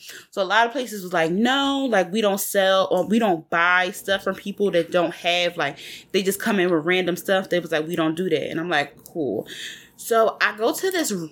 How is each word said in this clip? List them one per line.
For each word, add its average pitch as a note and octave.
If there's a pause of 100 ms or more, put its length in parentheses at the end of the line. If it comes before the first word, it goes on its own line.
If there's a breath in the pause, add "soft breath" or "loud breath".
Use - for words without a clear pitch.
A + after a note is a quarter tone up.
(320 loud breath)
So G3+
a -
lot G#3
of -
places G#3+
was F3+
like, E3
"No, C4+
like, F#3
we A3
don't G3+
sell F#3+
or F3+
we G#3+
don't F3+
buy F3+
stuff G3
from F#3+
people G3+
that E3
don't F3
have, F3
like, C#3+ (340 loud breath)
they G3
just F#3+
come G#3
in F3
with D#3+
random F3+
stuff." F#3+
They F3
was E3
like, D#3
"We E3+
don't D#3+
do F#3
that." D3+
And -
I'm E3+
like, C#3+
"Cool." C3 (480 loud breath)
So A3+
I G#3
go A#3
to F#4+
this E4 (180)